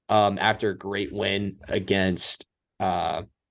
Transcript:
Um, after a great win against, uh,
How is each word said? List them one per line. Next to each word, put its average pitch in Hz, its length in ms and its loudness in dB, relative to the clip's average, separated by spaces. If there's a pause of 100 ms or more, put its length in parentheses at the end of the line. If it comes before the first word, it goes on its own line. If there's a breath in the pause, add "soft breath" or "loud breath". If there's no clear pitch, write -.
Um, 104 300 4
after 107 320 2
a 92 80 -6
great 101 340 -6
win 98 460 -2 (100)
against, 95 800 0 (340)
uh, 87 420 -2 (280)